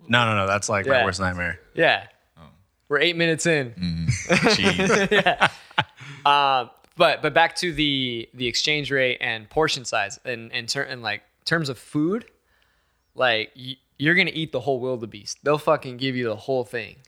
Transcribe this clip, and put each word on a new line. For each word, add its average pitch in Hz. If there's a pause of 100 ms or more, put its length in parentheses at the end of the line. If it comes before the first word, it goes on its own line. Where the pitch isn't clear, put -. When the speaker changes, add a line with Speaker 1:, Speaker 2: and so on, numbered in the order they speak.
Speaker 1:
No, 120
no, 110
no. 98
That's, 98
like, 101
my 135
Speaker 2:
Yeah. 117
Speaker 1:
worst 95
nightmare. 90 (140)
Speaker 2:
Yeah. 135 (320)
Speaker 3:
Oh. 82 (460)
Speaker 2:
We're 143
eight 170
minutes 165
in. 143
Speaker 3:
Mm-hmm. 85
Speaker 2:
<laughs> -
Speaker 3:
Jeez. 196
Speaker 2:
Yeah. 196 (760)
Uh, 139 (280)
but, 143
but 151
back 165
to 175
the, 135
the 123
exchange 147
rate 131
and 113
portion 156
size 101
and, 120
and 117
ter-, 139
and, 131
like, 104 (220)
terms 160
of 127
food, 170 (880)
like, 113
y-, 131 (220)
you're 156
gonna 180
eat 156
the 127
whole 131
wildebeest. 113
They'll 147
fucking 143
give 131
you 123
the 107
whole 127
thing. 104 (120)